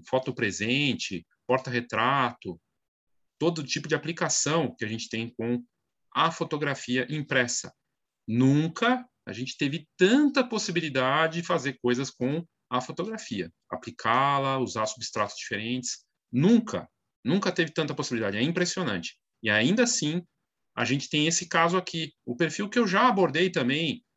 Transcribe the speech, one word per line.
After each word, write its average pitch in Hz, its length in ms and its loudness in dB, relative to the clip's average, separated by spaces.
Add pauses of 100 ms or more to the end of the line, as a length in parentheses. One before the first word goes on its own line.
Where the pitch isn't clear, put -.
foto 131 260 -2
presente, 107 920 -2 (180)
porta-retrato, 120 1120 -2 (800)
todo 160 240 0
tipo 143 280 -6
de 151 60 2
aplicação 151 800 -2
que - 120 -8
a - 20 -6
gente 110 220 -8
tem 113 260 -6
com 120 260 -2 (520)
a 156 180 2
fotografia 143 760 -4
impressa. 143 640 -2 (520)
Nunca 151 800 4 (220)
a 104 60 -10
gente 127 240 -10
teve 147 300 -4 (100)
tanta 262 500 4
possibilidade 160 920 0
de 170 60 -8
fazer 139 340 -2
coisas 123 300 0
com 147 340 -2 (240)
a 123 100 0
fotografia, 147 720 -6 (200)
aplicá-la, 135 880 0
usar 110 260 -2
substratos 107 500 -4
diferentes. 117 720 -6 (260)
Nunca, 151 560 4 (360)
nunca 185 280 2
teve 165 200 0
tanta 147 240 -2
possibilidade. 110 420 -2
É 113 60 0
impressionante. 165 760 -2 (240)
E 110 80 0
ainda 139 340 4
assim, 175 400 0 (520)
a 117 100 0
gente 135 240 -2
tem 151 160 2
esse 165 240 0
caso 170 260 2
aqui. 165 380 -4 (100)
O 123 120 -8
perfil 170 340 -2
que 226 80 -2
eu 233 100 4
já 202 200 4
abordei 185 420 4
também, 151 560 0 (120)